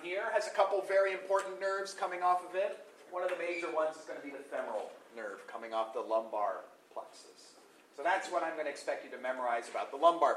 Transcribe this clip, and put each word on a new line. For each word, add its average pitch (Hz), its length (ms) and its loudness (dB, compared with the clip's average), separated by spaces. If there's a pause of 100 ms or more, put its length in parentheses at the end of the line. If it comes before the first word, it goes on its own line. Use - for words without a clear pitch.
here 190 300 -4
has 208 160 2
a - 20 -6
couple 196 320 4
very 196 300 4
important 190 480 0
nerves 196 340 -2
coming 180 280 -4
off 180 260 4
of - 60 -8
it. 196 300 -2 (260)
One 180 140 -2
of 180 60 0
the 175 80 0
major 170 360 -2
ones 156 220 2
is - 80 -16
gonna - 160 -10
be 143 80 -10
the 139 220 -10
femoral 120 420 -4 (240)
nerve 104 320 -8
coming 113 240 -8
off 113 220 0
the 120 60 -2
lumbar 104 600 0 (320)
plexus. - 640 -16 (400)
So 139 60 -8
that's 180 280 2
what 170 140 0
I'm 160 100 -4
gonna 151 140 -4
expect 139 340 -4
you 131 80 -14
to 127 60 -8
memorize 123 540 -2
about 104 200 -4
the 139 60 -6
lumbar 143 400 6